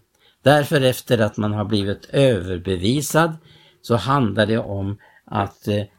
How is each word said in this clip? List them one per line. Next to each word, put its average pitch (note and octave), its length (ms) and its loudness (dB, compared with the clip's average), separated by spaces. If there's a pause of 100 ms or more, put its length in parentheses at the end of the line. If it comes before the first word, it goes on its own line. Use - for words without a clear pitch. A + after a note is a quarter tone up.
(420)
Därför C#3+ 400 4
efter B2+ 360 0
att G#2+ 200 0
man G#2 160 -2
har G#2 120 -2
blivit G2+ 400 -4
överbevisad A#2 1300 0 (440)
så A#2 140 -2
handlar A2 500 2
det A2 140 0
om G2 380 -6 (280)
att, G2+ 420 -6
eh, G#2 160 -2 (160)